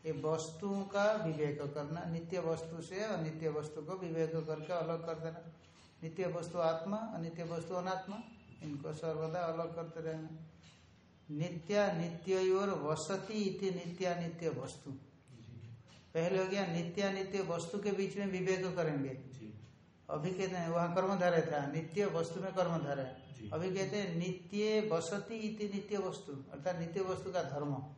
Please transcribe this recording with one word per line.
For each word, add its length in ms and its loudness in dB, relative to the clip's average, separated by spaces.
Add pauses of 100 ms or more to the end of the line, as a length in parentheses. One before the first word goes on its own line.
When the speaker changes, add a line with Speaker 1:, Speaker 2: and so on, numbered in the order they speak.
Speaker 1:
ये 60 0 (140)
वस्तुओं 580 0
का 280 4 (140)
विवेक 360 0
करना, 440 -4
नित्य 340 -2
वस्तु 420 -2
से 220 -4
अनित्य 460 0
वस्तु 320 -2
को 120 -6
विवेक 420 0 (120)
करके 260 -2
अलग 320 0
कर 80 -2
देना. 380 -8 (520)
नित्य 240 -2
वस्तु 320 -2
आत्मा, 380 2
अनित्य 460 -4
वस्तु 320 -4
अनात्मा, 420 -2 (460)
इनको 300 -4
सर्वदा 460 -2
अलग 360 -2
करते 260 -6
रहना. 280 -4 (1040)
नित्यानित्योर 1400 4
वसति 640 0
इति 380 2
नित्यानित्य 760 0
वस्तु. 420 -6 (1200)
पहले 260 4
हो 80 4
गया 180 2
नित्यानित्य 760 0
वस्तु 380 0
के 120 2
बीच 260 2
में 100 2
विवेक 480 2
करेंगे, 340 2 (1000)
अभी 220 0
कहते 240 0
हैं 140 0
वहाँ 260 2
कर्मधारय 460 6
था, 240 0
नित्य 400 0
वस्तु 340 0
में 140 -2
कर्मधारय। 640 2 (220)
Speaker 2:
जी। 140 -8
Speaker 1:
अभी 220 0
कहते 220 2
हैं 180 0
नित्य 680 2
बसति 540 0
इति 380 -2
नित्य 240 0
वस्तु, 360 -2
अर्थात 420 -2
नित्य 260 -2
वस्तु 300 0
का 120 2
धर्म। 420 0 (120)